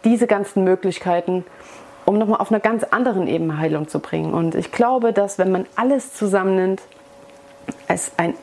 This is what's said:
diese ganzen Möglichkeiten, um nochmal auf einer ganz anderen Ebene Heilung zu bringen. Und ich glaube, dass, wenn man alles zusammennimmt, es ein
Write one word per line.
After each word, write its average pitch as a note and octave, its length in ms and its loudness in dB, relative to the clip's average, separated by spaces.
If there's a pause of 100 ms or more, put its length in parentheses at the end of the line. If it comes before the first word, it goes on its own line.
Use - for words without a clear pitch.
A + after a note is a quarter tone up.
diese A3+ 220 4
ganzen G3+ 380 0
Möglichkeiten, F3+ 800 0 (640)
um G3+ 120 4
nochmal G#3 220 2
auf G3+ 100 -4
einer A3 100 2
ganz A3 240 0
anderen A3+ 420 0
Ebene D#3+ 320 -2
Heilung D#3 300 -2
zu - 100 -6
bringen. D#3+ 340 -4
Und E3 220 0
ich - 180 -4
glaube, A#3+ 400 2
dass, G3+ 260 -2
wenn F#3 120 2
man F#3 160 -2 (100)
alles B3+ 380 0
zusammennimmt, F#3+ 680 0 (1080)
es - 280 -2
ein E3+ 260 0